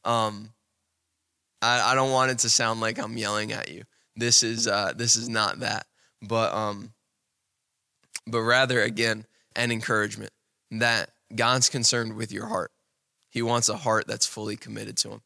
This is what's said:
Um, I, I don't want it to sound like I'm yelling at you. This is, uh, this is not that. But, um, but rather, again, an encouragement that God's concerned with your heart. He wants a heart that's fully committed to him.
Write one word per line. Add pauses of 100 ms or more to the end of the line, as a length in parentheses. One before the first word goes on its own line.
Um, (1120)
I,
I
don't
want
it
to
sound
like
I'm
yelling
at
you. (320)
This
is,
uh,
this
is
not
that. (340)
But,
um, (1300)
but
rather,
again, (300)
an
encouragement (400)
that (240)
God's
concerned
with
your
heart. (580)
He
wants
a
heart
that's
fully
committed
to
him.